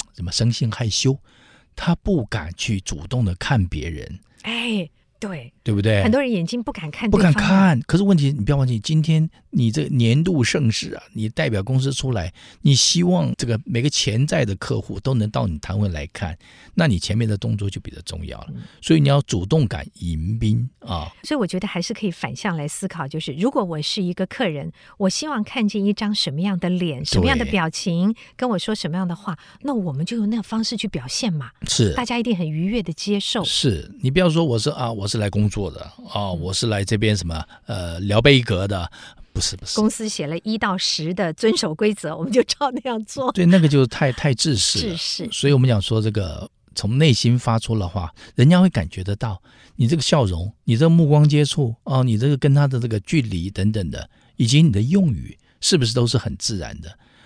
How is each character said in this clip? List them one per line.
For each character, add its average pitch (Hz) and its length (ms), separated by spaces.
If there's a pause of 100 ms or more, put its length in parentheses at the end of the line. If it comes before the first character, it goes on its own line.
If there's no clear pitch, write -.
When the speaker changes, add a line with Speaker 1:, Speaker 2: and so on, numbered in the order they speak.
(160)
Speaker 1:
什 90 100
么 82 80
生 117 180
性 113 180
害 110 200
羞， 131 280 (600)
他 170 180
不 170 300
敢 85 320
去 104 240
主 76 260
动 123 160
的 92 120
看 110 320
别 78 220
人。 - 300 (220)
Speaker 2:
哎， 226 480 (280)
对。 160 360 (140)
Speaker 1:
对 113 60
不 101 80
对？ 104 200
Speaker 2:
很 135 80
多 262 120
人 254 100
眼 175 140
睛 233 180
不 - 80
敢 - 180
看 208 220
对 185 100
方。 170 120
Speaker 1:
不 - 40
敢 208 80
看。 190 360
可 - 160
是 196 80
问 196 120
题， 139 140
你 143 80
不 107 120
要 143 40
忘 139 100
记， 120 140
今 156 240
天 160 260 (200)
你 120 200
这 147 200
年 123 340
度 170 180
盛 120 300
事 - 240
啊， - 160
你 110 160
代 147 220
表 101 120
公 131 160
司 135 140
出 127 220
来， 90 200 (280)
你 143 120
希 170 300
望 170 340
这 - 80
个 117 200
每 117 160
个 143 80
潜 117 360
在 151 200
的 101 100
客 113 240
户 104 180
都 131 160
能 110 160
到 123 160
你 82 120
摊 90 200
位 104 120
来 76 240
看， 85 240 (360)
那 165 140
你 101 100
前 - 200
面 117 100
的 104 100
动 110 200
作 101 120
就 - 120
比 - 100
较 - 140
重 82 200
要 67 140
了。 - 160
Speaker 2:
嗯。 60 60 (200)
Speaker 1:
所 160 140
以 156 60
你 139 80
要 139 140
主 92 220
动 151 220
敢 69 180 (100)
迎 85 440
宾 117 300 (100)
啊。 85 320 (100)
Speaker 2:
所 - 140
以 - 20
我 220 80
觉 180 140
得 202 80
还 - 140
是 220 120
可 208 140
以 170 40
反 127 220
向 175 220
来 147 100
思 185 220
考， 160 180
就 156 140
是 147 140
如 190 180
果 277 100
我 165 200
是 - 200
一 180 120
个 190 120
客 233 220
人， 151 240 (260)
我 190 120
希 294 180
望 247 160
看 220 240
见 196 160
一 202 80
张 208 240
什 - 160
么 139 80
样 196 180
的 175 120
脸， 175 320
Speaker 1:
对。 147 60
Speaker 2:
什 - 120
么 - 60
样 269 120
的 233 60
表 185 260
情， 180 460 (220)
跟 254 140
我 196 60
说 - 160
什 196 160
么 156 60
样 185 100
的 175 80
话， 160 240 (260)
那 277 100
我 185 180
们 143 140
就 233 100
用 214 140
那 233 80
个 208 60
方 220 200
式 220 140
去 220 100
表 135 180
现 180 280
嘛。 139 180 (160)
Speaker 1:
是。 - 280
Speaker 2:
大 247 100
家 240 120
一 233 60
定 240 100
很 175 160
愉 156 180
悦 226 140
的 165 120
接 202 260
受。 196 240
Speaker 1:
是。 - 560
你 135 100
不 147 100
要 180 100
说 165 160
我 120 120
是， 110 120
啊， 131 200
我 107 160
是 110 120
来 104 120
工 101 200
作 - 80 (140)
的， - 100
啊， - 480
Speaker 2:
嗯。 87 100
Speaker 1:
我 90 140
是 120 140
来 101 180
这 113 100
边 104 220
什 87 80
么， 82 180 (220)
呃， 87 360
聊 101 200
杯 139 220
葛 98 240
的。 95 220 (440)
不 - 80
是， - 140
不 - 100
是。 - 100
Speaker 2:
公 214 140
司 220 180
写 160 200
了 160 120
一 220 160
到 208 220
十 160 360
的 180 200
遵 226 240
守 170 160
规 214 200
则， 160 220
我 165 80
们 269 80
就 240 120
照 - 280
那 247 80 (100)
样 226 160
做。 262 260
Speaker 1:
对， 180 140
那 175 120
个 160 100
就 139 200
太， 135 240
太 139 220
制 139 220
式 - 320
了。 180 60
Speaker 2:
制 165 40
式。 - 340
Speaker 1:
所 - 180
以 143 40
我 139 40
们 127 100
讲 110 140
说 110 180
这 107 120
个 95 360 (280)
从 110 220
内 156 140
心 120 260
发 117 200
出 113 200
的 95 100
话， 85 260 (220)
人 123 120
家 180 140
会 185 80
感 87 200
觉 92 140
得 101 120
到 101 260 (340)
你 117 120
这 156 80
个 151 60
笑 143 240
容， 87 260 (120)
你 113 140
这 147 80
个 165 40
目 165 180
光 147 200
接 147 160
触， 135 400
哦， 131 200
你 117 160
这 131 80
个 147 100
跟 139 160
他 143 140
的 131 120
这 120 80
个 110 120
距 151 220
离 95 280
等 101 220
等 101 180
的， - 180 (280)
以 123 100
及 139 160
你 165 100
的 101 100
用 165 300
语 71 240 (240)
是 - 180
不 131 60
是 113 100
都 120 120
是 117 120
很 98 200
自 107 200
然 76 240
的。 - 140 (300)